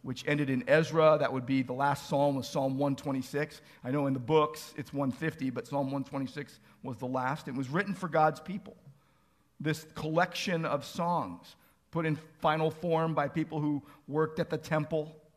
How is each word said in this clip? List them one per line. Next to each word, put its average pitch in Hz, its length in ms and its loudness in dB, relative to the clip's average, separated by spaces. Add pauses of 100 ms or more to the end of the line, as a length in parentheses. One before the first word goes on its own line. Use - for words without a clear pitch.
which 127 240 -8
ended 147 240 0
in 127 180 0
Ezra. 156 500 6
That 131 140 0
would 127 140 -2
be 135 160 2
the 127 100 -4
last 135 360 0
psalm 143 280 2
was 123 100 -4
Psalm 135 300 -2
one 139 200 2
twenty-six. 147 640 -4 (200)
I 123 80 -6
know 139 160 0
in 135 60 0
the 131 80 -2
books 151 560 2
it's - 160 -8
one 139 180 0
fifty, 151 380 -4
but 123 180 -6
Psalm 139 240 -2
one 135 140 -4
twenty-six 139 560 -8 (220)
was 123 140 -8
the 127 100 -6
last. 131 420 -2
It 143 60 -6
was 139 140 -2
written 190 260 -2
for 180 140 -6
God's 151 300 4
people, - 380 -12 (840)
this 156 340 -2
collection 165 680 0
of 123 200 -2
songs 156 720 -4 (340)
put 165 160 -2
in 151 100 2 (240)
final 160 300 2
form 165 420 0
by 143 140 2
people 156 340 -2
who 147 220 0 (240)
worked 151 320 0
at 170 120 -2
the 160 80 -2
temple. 156 580 -2 (200)